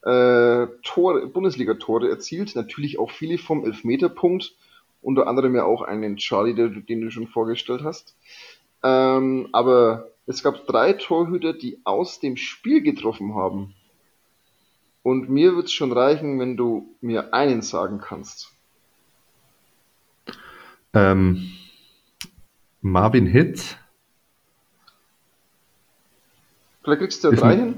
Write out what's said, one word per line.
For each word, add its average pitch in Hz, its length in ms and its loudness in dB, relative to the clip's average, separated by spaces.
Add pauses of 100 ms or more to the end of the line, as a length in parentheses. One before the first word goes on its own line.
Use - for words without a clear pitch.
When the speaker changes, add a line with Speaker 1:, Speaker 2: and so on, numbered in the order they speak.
Speaker 1:
äh, 120 640 4 (160)
Tore, 175 440 0
Bundesliga-Tore 127 840 -2
erzielt. 180 460 -8
Natürlich 143 420 -8
auch - 140 -4
viele 165 260 -6
vom 151 280 -4
Elfmeterpunkt. 135 920 -2 (460)
Unter 135 260 0
anderem 127 280 2
ja 117 80 2
auch 101 180 2
einen 104 360 -6
Charlie, 107 380 -2
der, 117 120 2
den 113 340 -6
du 113 80 -6
schon 113 180 -10
vorgestellt 113 560 -4
hast. - 320 -12 (680)
Ähm, 131 680 2
aber 120 560 4 (160)
es - 180 -10
gab - 240 -2
drei 127 240 2
Torhüter, 170 600 -2
die - 320 -12
aus 135 340 -4
dem 131 160 -4
Spiel - 460 -2
getroffen 113 520 -4
haben. 98 400 -4 (1300)
Und 127 280 -2
mir 160 260 4
wird's 175 160 -4
schon 135 220 -2
reichen, 143 460 2
wenn 127 180 -4
du 117 420 -2
mir 117 340 -4
einen 127 280 2
sagen 101 380 -6
kannst. - 520 -16 (2500)
Speaker 2:
Ähm, 95 580 4 (1300)
Marvin 101 440 4
Hitz? 120 520 2 (3000)
Speaker 1:
Vielleicht 151 160 0
kriegst - 240 -6
du 165 60 6
ja 131 40 8
Speaker 2:
Ist 117 80 4
Speaker 1:
drei 120 140 8
Speaker 2:
mir 233 80 2
Speaker 1:
hin. 233 140 -4